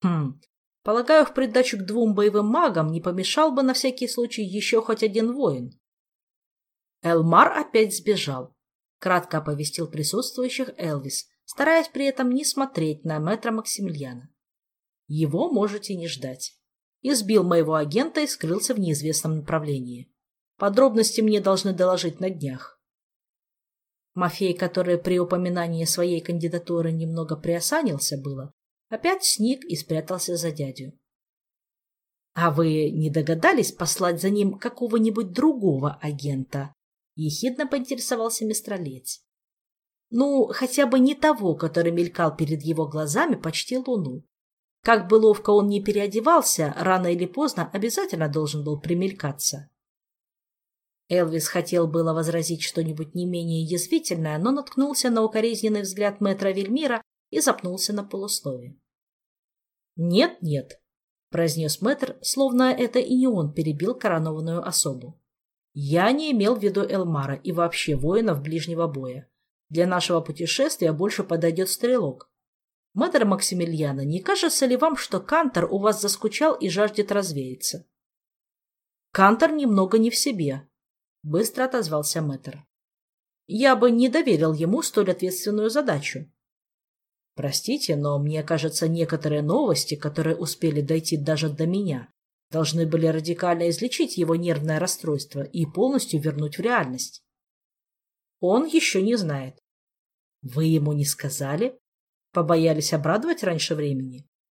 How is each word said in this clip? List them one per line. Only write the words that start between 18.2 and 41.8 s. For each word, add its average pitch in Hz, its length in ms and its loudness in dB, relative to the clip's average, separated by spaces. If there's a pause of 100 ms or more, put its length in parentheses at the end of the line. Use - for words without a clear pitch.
и 302 60 0
скрылся 196 480 -2
в 208 60 -2
неизвестном 156 560 -2
направлении. 143 760 -4 (440)
Подробности 220 640 4
мне 214 200 4
должны 190 320 2
доложить 180 480 0
на 185 100 -2
днях. 143 520 -10 (1300)
Мафей, 180 380 -2
который 175 460 0
при 180 200 0
упоминании 175 640 -2
своей 175 360 0
кандидатуры 170 720 -2
немного 160 420 -4
приосанился 170 840 -2
было, 139 340 -10 (380)
опять 359 340 -2
сник - 400 0
и 170 100 -4
спрятался 165 600 -4
за 160 160 -4
дядю. 135 400 -8 (1400)
«А 170 160 2
вы 156 400 2
не 156 200 -2
догадались 160 640 2
послать 175 480 -2
за 190 100 0
ним 202 280 0
какого-нибудь 220 760 0
другого 190 680 2
агента?» 139 760 -6 (400)
ехидно 220 520 -4
поинтересовался 240 800 -4
Мистралец. 185 760 -8 (880)
Ну, 269 380 4
хотя 262 400 0
бы 247 120 4
не 269 160 6
того, 233 400 2
который 170 380 0